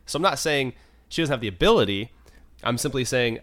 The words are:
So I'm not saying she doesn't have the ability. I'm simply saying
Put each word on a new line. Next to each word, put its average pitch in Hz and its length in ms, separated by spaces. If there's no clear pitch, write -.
So - 120
I'm 156 60
not 170 160
saying 139 340
she - 140
doesn't 147 120
have 117 80
the 113 60
ability. 107 640
I'm 120 140
simply 131 280
saying 120 380